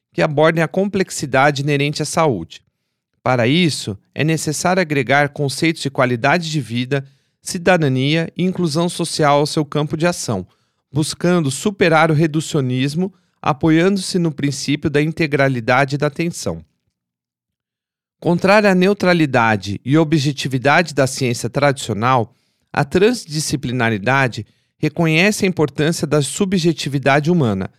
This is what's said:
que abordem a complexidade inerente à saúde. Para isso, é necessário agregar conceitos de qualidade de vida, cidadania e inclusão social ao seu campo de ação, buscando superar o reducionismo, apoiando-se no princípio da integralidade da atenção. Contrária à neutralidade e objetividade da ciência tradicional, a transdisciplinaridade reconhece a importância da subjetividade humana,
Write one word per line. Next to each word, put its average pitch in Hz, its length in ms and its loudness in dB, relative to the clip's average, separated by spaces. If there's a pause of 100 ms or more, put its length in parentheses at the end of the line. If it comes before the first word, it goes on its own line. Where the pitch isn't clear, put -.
(120)
que - 80 -4
abordem 160 420 2
a 151 60 0
complexidade 151 920 0
inerente 147 400 -2
à - 20 -2
saúde. 139 580 -2 (600)
Para 123 240 2
isso, 139 500 0 (180)
é - 80 -4
necessário 160 600 0
agregar 143 480 0
conceitos 147 500 -4
de - 80 -6
qualidade 139 640 0
de 156 100 -2
vida, 127 460 -4 (340)
cidadania 160 960 0
e - 60 -4
inclusão 175 440 -2
social 156 520 0
ao 151 80 2
seu 156 180 -2
campo 151 320 -4
de 156 100 -2
ação, 113 400 -4 (460)
buscando 156 600 0
superar 165 580 2
o 156 40 2
reducionismo, 147 1000 -2 (260)
apoiando-se 165 800 0
no 165 140 0
princípio 143 580 -4
da 143 100 2
integralidade 139 960 0
da 147 120 -2
atenção. 127 560 -6 (1500)
Contrária 190 540 4
à - 20 4
neutralidade 139 1080 2
e 135 120 2
objetividade 147 960 2
da 131 140 2
ciência 120 420 -4
tradicional, 127 880 0 (380)
a 147 120 0
transdisciplinaridade 131 1600 0 (340)
reconhece 165 640 0
a 190 40 0
importância 160 600 -2
da 147 120 2
subjetividade 151 1120 0
humana, 113 480 0